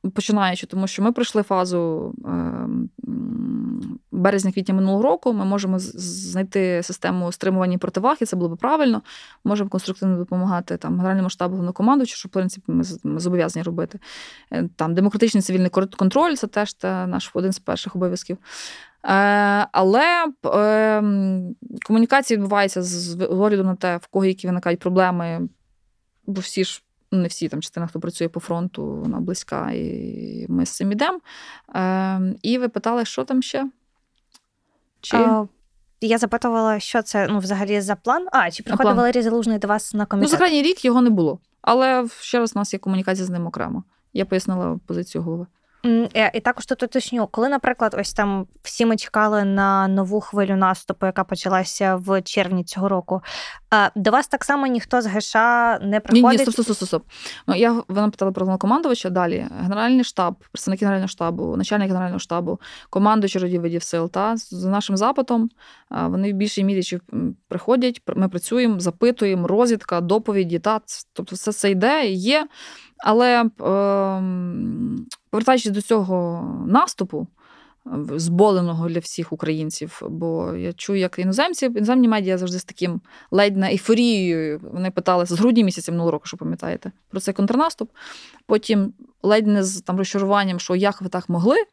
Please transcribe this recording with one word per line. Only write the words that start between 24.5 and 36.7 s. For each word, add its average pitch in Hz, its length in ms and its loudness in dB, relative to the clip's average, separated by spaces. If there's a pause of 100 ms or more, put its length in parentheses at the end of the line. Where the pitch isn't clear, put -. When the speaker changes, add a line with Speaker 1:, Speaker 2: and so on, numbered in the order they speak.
Speaker 1:
проблеми, 180 680 0 (800)
бо 190 140 -6
всі 185 240 -4
ж, - 180 -8 (300)
ну, 190 60 2
не 175 100 2
всі, 165 200 -6
там 156 140 -6
частина, - 240 -8
хто 165 140 -8
працює 170 280 -4
по 165 120 -6
фронту, 170 460 -4
вона 147 340 -4
близька, - 520 -6
і - 760 -8
ми - 180 0
з - 40 -8
цим 196 220 -2
ідемо. 311 280 -2 (540)
Ем, 190 680 0
і 240 160 0
ви 247 100 -2
питали, 233 360 -2
що - 200 -6
там 262 180 0
ще? 269 280 -4 (1300)
Чи - 160 -2
Speaker 2:
А, 220 300 4 (540)
я 226 180 2
запитувала, 226 600 0